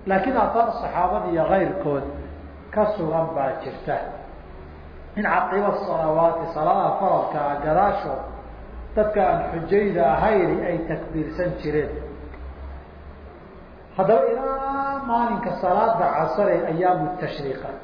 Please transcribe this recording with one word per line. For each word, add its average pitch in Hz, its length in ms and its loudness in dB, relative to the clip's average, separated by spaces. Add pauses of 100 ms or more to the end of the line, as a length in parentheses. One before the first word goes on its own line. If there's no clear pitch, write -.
Laakiin 214 340 2
aathaar 226 340 4
saxaabada 180 560 0
iyo 165 180 2
kayrkood 151 600 2 (600)
ka 214 200 2
sugan 165 420 0
baa 135 260 -2
jirta. - 420 -6 (1120)
In 208 120 -4
caqiba 185 540 2
salawaati, 165 680 2
salaadaha 175 460 2
faradka 170 460 2
ah 143 180 0
gadaashood, 156 640 2 (680)
dadka 214 300 2
aan 165 260 4
xujayda 175 580 2
ahayni 196 540 4
ay 170 200 0
takbiirsan 160 760 -4
jireen. 151 360 -2 (2000)
Haddaba 202 340 6
ilaa 269 800 0
maalinka 226 520 0
salaada 180 540 2
casar 160 420 2
ee 165 160 4
ayaamu 170 500 2
tashriiqa. 139 540 -6 (140)